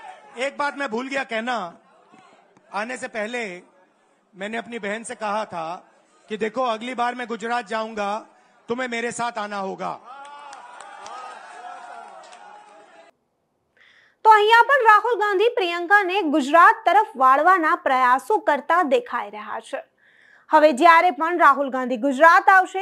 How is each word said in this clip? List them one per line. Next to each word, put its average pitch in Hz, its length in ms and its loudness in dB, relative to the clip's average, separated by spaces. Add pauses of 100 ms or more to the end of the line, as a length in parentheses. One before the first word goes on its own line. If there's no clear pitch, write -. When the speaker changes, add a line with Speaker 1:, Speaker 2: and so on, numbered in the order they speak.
(380)
Speaker 1:
एक 277 200 -8
बात 285 200 -6
मैं 277 120 -8
भूल 233 180 -8
गया 269 160 -6
कहना, 233 320 -6 (1160)
आने 226 240 -8
से 254 100 -12
पहले 214 560 -10 (720)
मैंने 208 240 -10
अपनी 233 220 -12
बहन 208 240 -8
से 240 120 -12
कहा 214 300 -6
था 170 200 -12 (640)
कि 214 80 -8
देखो, 220 260 -6
अगली 240 300 -6
बार 240 220 -4
मैं 247 120 -10
गुजरात 233 400 -8
जाऊंगा, 220 440 -6 (580)
तुम्हें 254 180 -6
मेरे 233 240 -6
साथ 233 260 -8
आना 208 200 -8
होगा। 185 360 -8 (4000)
Speaker 2:
તો 440 40 8
અહીંયા 440 320 6
પણ 508 240 2
રાહુલ 427 340 4
ગાંધી 415 300 0
પ્રિયંકાને 370 720 -2
ગુજરાત 320 640 4
તરફ 415 320 2
વાળવાના 311 580 4
પ્રયાસો 262 640 0
કરતા 330 440 0
દેખાઈ 240 460 -2
રહ્યા 214 320 -12
છે। - 320 -14 (580)
હવે 311 240 6
જ્યારે 339 380 6
પણ 320 280 -4
રાહુલ 285 300 4
ગાંધી 254 280 -6
ગુજરાત 311 520 4
આવશે, 381 320 2